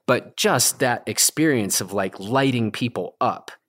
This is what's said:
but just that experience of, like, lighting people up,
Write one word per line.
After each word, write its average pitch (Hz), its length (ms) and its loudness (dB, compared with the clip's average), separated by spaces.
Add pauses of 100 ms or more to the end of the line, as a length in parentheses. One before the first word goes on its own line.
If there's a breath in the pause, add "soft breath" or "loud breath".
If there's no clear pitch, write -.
but - 320 -2
just 170 400 2
that 123 280 0
experience 117 760 0
of, 95 100 -12
like, 98 260 -2
lighting 120 540 0
people 101 480 -6
up, - 300 -2 (180)